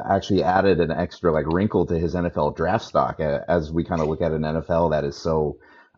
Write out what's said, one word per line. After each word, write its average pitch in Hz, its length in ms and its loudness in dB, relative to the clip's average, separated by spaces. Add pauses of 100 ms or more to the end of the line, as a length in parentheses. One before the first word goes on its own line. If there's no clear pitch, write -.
actually 95 340 2
added 92 380 4
an 80 100 0
extra, 82 420 -2
like, 78 200 0
wrinkle 92 320 2
to 82 140 -2
his 82 160 -2
N 87 100 -2
F 87 140 -4
L 73 120 2
draft 85 360 -2
stock, 69 340 0
a-, 73 260 -2
as 80 240 0
we 82 140 0
kinda 80 200 -2
look 78 180 -2
at 80 100 0
an 78 140 -2
N 78 100 -2
F 80 140 -4
L 85 180 2
that 76 160 0
is 71 140 -6
so, 78 400 -2 (400)